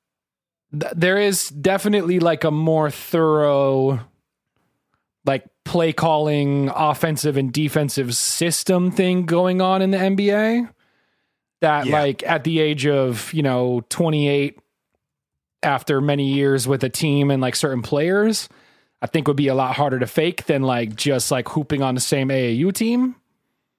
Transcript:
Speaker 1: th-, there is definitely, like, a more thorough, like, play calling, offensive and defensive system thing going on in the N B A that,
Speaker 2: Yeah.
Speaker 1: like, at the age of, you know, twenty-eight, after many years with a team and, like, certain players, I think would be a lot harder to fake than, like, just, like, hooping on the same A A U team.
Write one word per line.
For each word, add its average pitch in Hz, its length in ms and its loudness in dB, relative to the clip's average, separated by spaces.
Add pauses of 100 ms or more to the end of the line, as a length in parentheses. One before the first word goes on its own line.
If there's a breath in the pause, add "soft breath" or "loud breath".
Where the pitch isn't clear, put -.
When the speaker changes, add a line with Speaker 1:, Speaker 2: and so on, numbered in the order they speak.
(800)
Speaker 1:
th-, - 160 -8
there 180 240 2
is 202 300 0
definitely, 185 720 0
like, 165 240 2
a 160 60 2
more 156 400 0
thorough, 139 1080 2 (1200)
like, 135 200 -2 (200)
play 165 280 0
calling, 147 840 0
offensive 151 600 -2
and 135 160 0
defensive 143 600 -2
system 180 760 0
thing 180 360 0
going 180 340 2
on 190 220 2
in 190 80 2
the 196 80 0
N 190 180 0
B 202 140 2
A 220 380 0 (920)
that, 147 260 0
Speaker 2:
Yeah. 151 140 2
Speaker 1:
like, 143 240 -2
at 160 200 0
the 160 160 0
age 151 260 0
of, 131 460 0
you 156 100 -2
know, 127 460 0
twenty-eight, 147 680 0 (1040)
after 139 380 0
many 143 340 0
years 139 340 2
with 131 160 0
a 131 40 0
team 143 420 0
and, 135 120 0
like, 127 140 -2
certain 135 260 -2
players, 190 640 0 (540 soft breath)
I 120 60 -4
think 156 180 -2
would 147 100 2
be 143 120 2
a 135 60 2
lot 131 200 0
harder 135 240 0
to 123 80 0
fake 165 400 -2
than, 139 160 2
like, 120 320 -2
just, 131 380 -2
like, 127 160 -2
hooping 143 340 -4
on 131 140 0
the 123 40 -2
same 135 300 -2
A 131 180 0
A 117 40 0
U 143 180 0
team. 240 460 -2 (640)